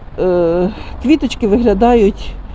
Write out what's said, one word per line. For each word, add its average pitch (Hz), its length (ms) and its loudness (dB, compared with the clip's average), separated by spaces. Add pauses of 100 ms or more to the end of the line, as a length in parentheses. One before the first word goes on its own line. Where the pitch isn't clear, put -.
(180)
е, 180 520 0 (320)
квіточки 254 460 0
виглядають 220 840 2 (240)